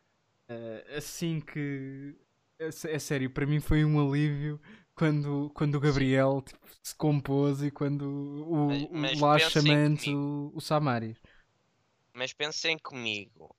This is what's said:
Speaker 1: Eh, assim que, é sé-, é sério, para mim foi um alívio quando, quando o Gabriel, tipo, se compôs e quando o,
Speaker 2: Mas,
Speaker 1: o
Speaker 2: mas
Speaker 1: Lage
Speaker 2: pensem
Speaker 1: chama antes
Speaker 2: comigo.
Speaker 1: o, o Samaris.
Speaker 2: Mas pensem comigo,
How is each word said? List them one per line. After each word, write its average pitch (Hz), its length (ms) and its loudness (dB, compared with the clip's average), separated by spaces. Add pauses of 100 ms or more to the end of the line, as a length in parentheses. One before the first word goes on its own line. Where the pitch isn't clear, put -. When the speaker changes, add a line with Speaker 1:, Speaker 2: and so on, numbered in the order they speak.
(500)
Speaker 1:
Eh, 117 480 -12
assim 165 420 -6
que, 139 760 -8 (440)
é 160 120 -6
sé-, 160 200 -8
é 151 80 -2
sério, 131 300 -2
para 143 160 -4
mim 147 140 2
foi 151 260 4
um 151 200 4
alívio 147 540 -2 (360)
quando, 147 580 0
quando 147 220 0
o 143 40 0
Gabriel, 135 640 4
tipo, - 240 -16 (160)
se - 140 -12
compôs 143 640 2
e 147 80 0
quando 143 340 -2
o, 143 640 -2
Speaker 2:
Mas, 143 160 0
Speaker 1:
o 156 80 -8
Speaker 2:
mas 143 280 -2
Speaker 1:
Lage 147 260 6
Speaker 2:
pensem 160 160 2
Speaker 1:
chama 147 120 6
antes 147 320 4
Speaker 2:
comigo. 143 480 -4
Speaker 1:
o, - 40 -10
o 147 40 -10
Samaris. 120 560 -2 (960)
Speaker 2:
Mas 127 200 -6
pensem 156 460 -4
comigo, 107 800 -8